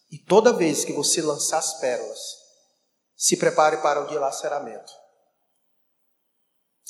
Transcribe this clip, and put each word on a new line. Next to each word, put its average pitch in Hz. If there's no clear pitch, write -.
E 151
toda 220
vez 165
que -
você 143
lançar 151
as -
pérolas, 113
se -
prepare 156
para 147
o 139
dilaceramento. 139